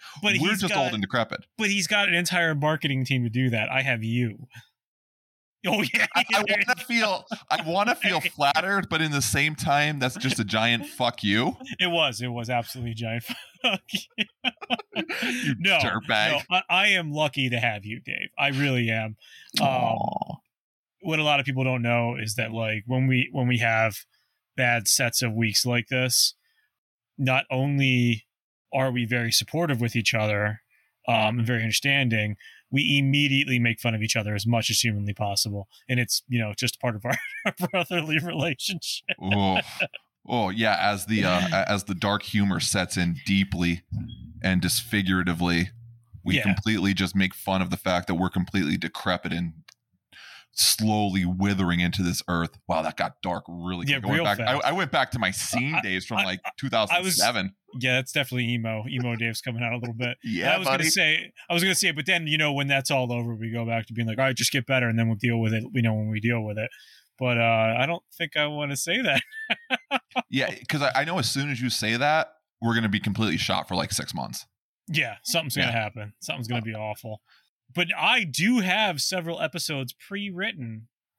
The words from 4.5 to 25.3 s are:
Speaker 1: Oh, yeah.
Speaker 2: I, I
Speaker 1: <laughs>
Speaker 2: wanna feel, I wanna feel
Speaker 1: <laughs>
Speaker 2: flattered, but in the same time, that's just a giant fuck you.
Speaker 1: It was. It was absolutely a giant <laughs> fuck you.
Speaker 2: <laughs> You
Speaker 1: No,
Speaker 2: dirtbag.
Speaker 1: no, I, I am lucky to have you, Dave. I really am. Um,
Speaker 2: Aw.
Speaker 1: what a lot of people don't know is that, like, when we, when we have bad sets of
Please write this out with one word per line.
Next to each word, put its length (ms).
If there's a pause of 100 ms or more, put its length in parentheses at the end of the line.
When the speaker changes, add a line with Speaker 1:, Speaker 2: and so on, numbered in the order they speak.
Speaker 1:
Oh, 180 (120)
yeah. 120 (100)
Speaker 2:
I, 80 (100)
I 60
Speaker 1:
<laughs> 80
Speaker 2:
wanna 280 (100)
feel, 380 (260)
I 140
wanna 300
feel 260
Speaker 1:
<laughs> 160
Speaker 2:
flattered, 520
but 120
in 120
the 100
same 320
time, 440
that's 180
just 240
a 40
giant 420
fuck 380
you. 320 (240)
Speaker 1:
It 80
was. 320
It 80
was 220
absolutely 420
a 20
giant 300
<laughs> 380
fuck 200 (100)
you. 320 (200)
Speaker 2:
<laughs> 100 (760)
You 260
Speaker 1:
No, 200
Speaker 2:
dirtbag. 540 (180)
Speaker 1:
no, 80
I, 100
I 200
am 240
lucky 360
to 100
have 280
you, 140
Dave. 280 (100)
I 100
really 420
am. 260 (440)
Um, 60
Speaker 2:
Aw. 680 (640)
Speaker 1:
what 180
a 40
lot 180
of 60
people 180
don't 180
know 380
is 140
that, 180
like, 340
when 200
we, 260
when 160
we 100
have 360 (600)
bad 320
sets 340
of 100